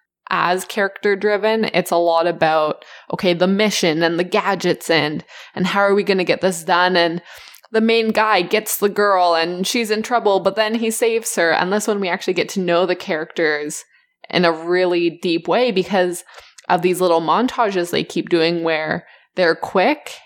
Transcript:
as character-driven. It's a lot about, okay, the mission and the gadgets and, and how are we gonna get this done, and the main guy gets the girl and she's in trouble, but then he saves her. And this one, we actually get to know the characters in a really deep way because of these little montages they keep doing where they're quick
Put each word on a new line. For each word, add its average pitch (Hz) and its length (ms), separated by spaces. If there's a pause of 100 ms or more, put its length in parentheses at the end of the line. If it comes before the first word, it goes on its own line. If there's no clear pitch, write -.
(300)
as 180 340
character-driven. 208 1120
It's 170 160
a 175 60
lot 170 300
about, 160 580 (280)
okay, 175 220
the 175 120
mission 190 560
and 165 160
the 180 60
gadgets 180 640
and, 156 360 (300)
and 180 120
how 202 140
are 202 140
we 202 80
gonna 190 220
get 160 160
this 185 240
done, 180 320
and 170 240 (500)
the 220 100
main 226 300
guy 214 320
gets 214 360
the 208 100
girl 190 460
and 175 320
she's 233 240
in 214 120
trouble, 208 380
but 190 160
then 214 200
he 226 140
saves 226 460
her. 165 160
And 185 200
this 208 140
one, 208 140
we 190 80
actually 185 260
get 175 160
to 196 100
know 175 260
the 180 100
characters 156 880 (440)
in 180 160
a 170 80
really 175 580
deep 165 360
way 233 240
because 180 540 (440)
of 175 140
these 180 180
little 170 200
montages 190 680
they - 120
keep - 260
doing 165 360
where 156 420 (300)
they're 170 180
quick 196 600 (120)